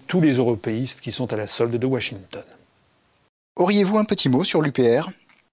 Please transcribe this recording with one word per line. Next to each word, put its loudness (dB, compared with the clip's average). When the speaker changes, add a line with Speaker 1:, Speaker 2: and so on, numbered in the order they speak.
Speaker 1:
tous 0
les 4
européistes -2
qui -10
sont -6
à -4
la -6
solde -2
de -2
Washington. -6
Speaker 2:
Auriez-vous 2
un 2
petit 2
mot 4
sur 0
l'U 0
P 4
R ? -6